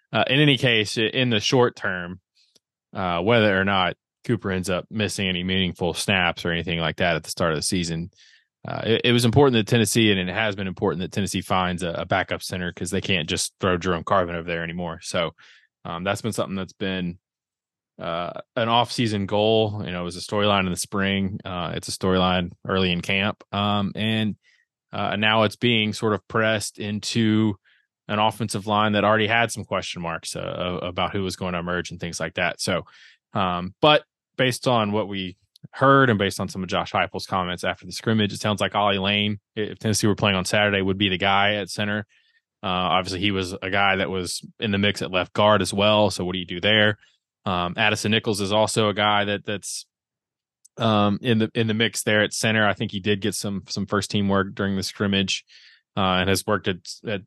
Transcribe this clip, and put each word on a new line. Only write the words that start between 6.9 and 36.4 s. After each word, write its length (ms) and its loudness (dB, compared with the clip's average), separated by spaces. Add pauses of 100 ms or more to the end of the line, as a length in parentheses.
that 200 0
at 80 -6
the 60 -12
start 220 0
of 40 0
the 60 -4
season, 480 -4 (580)
uh, 160 -8
it, 200 2
it 80 4
was 120 4
important 300 6
that 120 2
Tennessee, 440 4
and 100 2
it 100 -4
has 240 -2
been 120 -6
important 340 -2
that 100 -6
Tennessee 300 -4
finds 420 -2
a, 100 -4
a 120 -6
backup 380 -2
center 280 -6
'cause 200 -8
they 100 -2
can't 300 -2
just 300 -4
throw 180 2
Jerome 260 -2
Carvin 300 0
over 120 -8
there 160 -4
anymore. 380 -8
So, 340 -4 (520)
um, 180 -8
that's 160 0
been 140 -6
something 200 -4
that's 200 -8
been, 440 -4 (800)
uh, 440 -6 (140)
an 120 0
off-season 560 0
goal. 600 2
You 60 -8
know, 100 -6
it 20 -6
was 140 -8
a 20 -12
storyline 460 2
in 40 0
the 60 -2
spring. 720 -2
Uh, 280 -6
it's 140 -8
a 40 -8
storyline 580 0 (180)
early 240 0
in 80 -2
camp. 420 -2 (100)
Um, 420 -2
and, 420 -2 (560)
uh, 240 -4
now 280 4
it's 120 0
being 380 0
sort 180 -2
of 160 -4
pressed 500 -2
into 760 0 (540)
an 100 -2
offensive 480 -2
line 260 2
that 120 4
already 240 4
had 220 2
some 140 -10
question 380 -6
marks, 340 -8
uh, 40 -6 (420)
a-, 60 -6
about 240 -2
who 100 -2
was 140 -4
going 180 -6
to 60 -4
emerge 300 -4
and 80 -12
things 220 -8
like 140 -6
that. 260 -2
So, 240 -2 (480)
um, 480 -4
but 220 6 (340)
based 320 0
on 240 2
what 160 -2
we 300 -8 (320)
heard 400 6
and 80 4
based 220 0